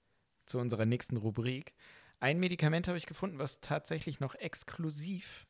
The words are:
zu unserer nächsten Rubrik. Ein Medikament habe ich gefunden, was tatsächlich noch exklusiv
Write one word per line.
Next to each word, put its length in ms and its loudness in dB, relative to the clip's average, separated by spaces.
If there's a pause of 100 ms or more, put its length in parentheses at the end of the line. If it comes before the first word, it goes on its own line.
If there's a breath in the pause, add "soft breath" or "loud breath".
(480)
zu 100 -2
unserer 300 2
nächsten 300 2
Rubrik. 580 0 (440 loud breath)
Ein 200 4
Medikament 480 4
habe 100 0
ich 80 -6
gefunden, 320 -6
was 240 -4
tatsächlich 580 -4
noch 140 -2
exklusiv 1160 -6